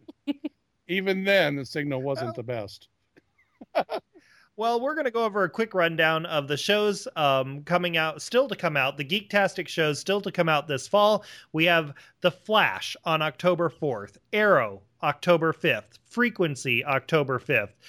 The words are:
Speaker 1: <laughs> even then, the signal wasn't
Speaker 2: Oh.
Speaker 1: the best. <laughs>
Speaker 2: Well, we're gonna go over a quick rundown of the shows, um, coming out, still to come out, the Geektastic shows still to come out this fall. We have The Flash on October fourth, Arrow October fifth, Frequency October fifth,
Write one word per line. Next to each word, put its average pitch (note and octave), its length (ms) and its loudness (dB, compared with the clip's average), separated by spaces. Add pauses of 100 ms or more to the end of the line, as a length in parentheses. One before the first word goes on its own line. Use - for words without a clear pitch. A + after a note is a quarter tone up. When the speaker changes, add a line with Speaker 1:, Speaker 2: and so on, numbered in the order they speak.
(260)
Speaker 1:
<laughs> - 640 -12
even F#3+ 360 -2
then, F#3 340 4
the C3+ 80 -6
signal C#3+ 360 -4
wasn't C3+ 300 -4
Speaker 2:
Oh. - 60 -12
Speaker 1:
the B2+ 60 -8
best. A2+ 500 -10
<laughs> - 40 -20 (1600)
Speaker 2:
Well, A#3 220 0
we're C#4+ 140 -2
gonna C#4+ 160 -2
go A3+ 120 -2
over G#3 200 0
a F3 80 0
quick A3 240 -4
rundown E3 500 2
of D#3 220 -4
the C#3+ 100 -2
shows, G#3 580 0
um, C#3 460 2
coming F3 340 0
out, D#3 280 -2
still C4 240 2
to G#3 80 -6
come D#3+ 200 -2
out, C#3 220 0
the D3 80 -6
Geektastic F#3+ 640 0
shows D3+ 320 0
still G3+ 220 -2
to G3 100 -8
come E3+ 180 0
out D3+ 180 0
this C#3+ 200 -4
fall. G#3 360 4 (300)
We D#3+ 120 2
have E3 280 2 (280)
The F3+ 100 2
Flash D#3+ 720 -2
on D#3+ 160 0
October E3+ 480 0
fourth, A2+ 480 -6 (160)
Arrow D3+ 480 2 (220)
October D#3+ 500 2
fifth, - 520 -2
Frequency D3+ 800 0
October C#3 540 0
fifth, A2+ 380 -2 (140)